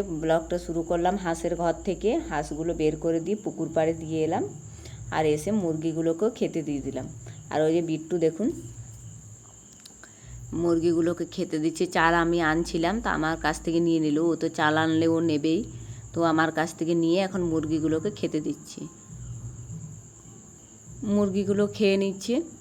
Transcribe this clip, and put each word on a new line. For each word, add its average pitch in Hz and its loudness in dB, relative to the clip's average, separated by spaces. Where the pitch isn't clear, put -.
ব্লগটা 160 2
শুরু 170 -4
করলাম 175 2
হাঁসের 170 -2
ঘর 170 2
থেকে, 190 0
হাঁসগুলো 156 -2
বের 156 2
করে 165 2
দিয়ে 185 -2
পুকুর 170 -4
পাড়ে 160 4
দিয়ে 160 -4
এলাম, 175 0
আর 160 0
এসে 151 2
মুরগিগুলোকেও 165 0
খেতে 165 -2
দিয়ে 143 -4
দিলাম। 131 -6
আর 135 0
ওই 156 4
যে 175 2
বিট্টু 160 -2
দেখুন 165 2
মুরগিগুলোকে 170 2
খেতে 165 -4
দিচ্ছে। 160 0
চাল 170 4
আমি 170 4
আনছিলাম, 165 2
তা 220 -2
আমার 160 0
কাছ 160 0
থেকে 170 0
নিয়ে 165 4
নিল। 151 2
ও 165 4
তো 160 0
চাল 156 2
আনলে 160 4
ও 165 4
নেবেই, 160 2
তো - -2
আমার 160 4
কাছ 160 0
থেকে 165 0
নিয়ে 165 4
এখন 190 -2
মুরগিগুলোকে 160 0
খেতে 160 -2
দিচ্ছি। - -8
মুরগিগুলো 202 4
খেয়ে 196 4
নিচ্ছে। 196 0